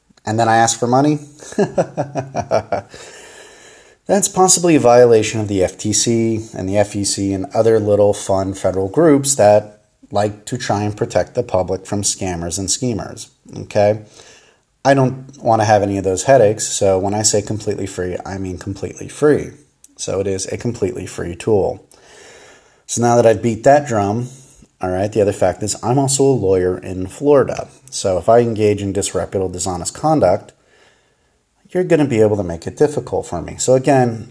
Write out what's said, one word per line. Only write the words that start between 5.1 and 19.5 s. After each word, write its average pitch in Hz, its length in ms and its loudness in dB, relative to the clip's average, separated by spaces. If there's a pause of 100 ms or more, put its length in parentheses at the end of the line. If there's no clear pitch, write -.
of 104 80 -4
the 98 160 0
F - 140 -2
T 107 160 -4
C 113 600 0
and 98 140 -6
the 98 100 0
F 104 200 0
E 101 80 -4
C 98 260 -4
and 95 140 -4 (100)
other 113 240 4
little 104 340 2
fun 98 400 -2
federal 95 360 -4
groups 143 460 2
that - 480 4 (280)
like 104 340 -4
to 127 120 -8
try 104 260 -4
and 104 140 -4
protect - 360 -2
the 98 100 -2
public 92 420 -4
from 101 160 -6
scammers 87 580 -6
and 95 100 -6
schemers, - 600 -6 (240)
okay? 104 480 0 (800)
I 139 100 4
don't 131 480 -2
wanna 113 220 2
have 107 180 4
any 101 160 -2
of 95 60 -4
those 95 200 -2
headaches, 120 440 4
so 95 320 0
when 98 140 -2
I 107 80 -4
say 107 200 0
completely 104 460 -6
free, 90 380 -8
I 98 120 -10
mean 92 200 -8
completely 98 500 -10
free. 131 440 0 (440)